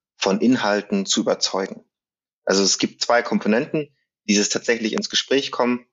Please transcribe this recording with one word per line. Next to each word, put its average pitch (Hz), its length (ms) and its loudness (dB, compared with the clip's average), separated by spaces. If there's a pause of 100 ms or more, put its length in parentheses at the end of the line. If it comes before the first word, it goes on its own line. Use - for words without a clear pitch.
(180)
von - 240 0
Inhalten 104 640 2
zu - 160 -2
überzeugen. - 640 -4 (580)
Also 95 180 2
es 95 160 2
gibt - 240 -4
zwei 120 220 2
Komponenten, 127 720 -2 (320)
dieses 104 220 2
tatsächlich 110 420 -2
ins - 180 -4
Gespräch - 420 -2
kommen 123 420 -2